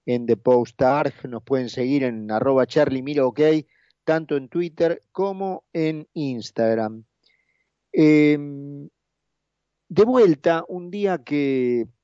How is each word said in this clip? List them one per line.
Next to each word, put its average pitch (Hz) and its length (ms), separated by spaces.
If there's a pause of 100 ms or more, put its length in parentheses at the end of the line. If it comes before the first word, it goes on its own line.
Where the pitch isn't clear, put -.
en 120 200
The 113 120
Post 123 440
Arg. 139 320 (160)
Nos 113 140
pueden 127 260
seguir 131 340
en 110 280
arroba 127 340
Charlie 135 380
Mira 143 220
Ok, 123 140 (640)
tanto 156 320
en 135 140
Twitter 170 520 (100)
como 196 600
en 156 420
Instagram. 113 920 (840)
Em, 147 960 (1000)
de 175 160
vuelta, 170 640
un 180 220
día 190 300
que 127 680 (160)